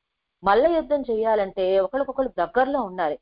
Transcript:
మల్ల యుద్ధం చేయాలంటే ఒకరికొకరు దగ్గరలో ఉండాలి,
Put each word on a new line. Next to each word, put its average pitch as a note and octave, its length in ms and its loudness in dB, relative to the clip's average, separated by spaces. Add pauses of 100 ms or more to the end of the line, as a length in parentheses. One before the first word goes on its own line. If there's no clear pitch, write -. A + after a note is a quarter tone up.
(440)
మల్ల G#3+ 240 4
యుద్ధం D4 340 0
చేయాలంటే G#3 800 0
ఒకరికొకరు C4 480 -2
దగ్గరలో B3+ 540 0
ఉండాలి, F3+ 400 -4